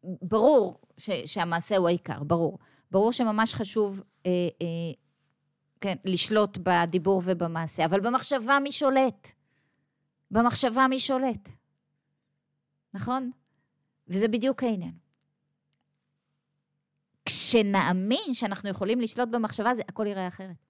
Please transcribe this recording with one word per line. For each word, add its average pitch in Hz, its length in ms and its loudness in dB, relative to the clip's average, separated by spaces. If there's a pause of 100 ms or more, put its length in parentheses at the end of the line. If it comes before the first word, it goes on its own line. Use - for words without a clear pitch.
ברור 214 760 2 (180)
ש-, - 120 -10 (160)
שהמעשה 170 500 -2
הוא 180 120 4
העיקר, 170 340 -2
ברור. 170 360 0 (320)
ברור 208 220 4
שממש 220 420 0
חשוב, 202 480 -2 (240)
אה, 180 40 0 (320)
אה, 170 40 -4 (1120)
כן, 196 240 -4
לשלוט 202 580 0
בדיבור 175 640 2
ובמעשה, 165 600 -2
אבל 180 160 2
במחשבה 254 600 0
מי 277 100 -4
שולט? 269 600 0 (1000)
במחשבה 240 580 2
מי 262 100 0
שולט? 254 500 -2 (1500)
נכון? 247 360 -4 (800)
וזה 196 200 0
בדיוק 240 340 0
העניין. 185 320 -4 (2250)
כשנאמין 202 1040 2
שאנחנו 202 340 -4
יכולים 202 320 -2
לשלוט 233 280 -2
במחשבה, 226 460 -2
זה, 220 140 -4
הכל 214 180 -6
ייראה 190 220 -6
אחרת. 185 280 -14 (140)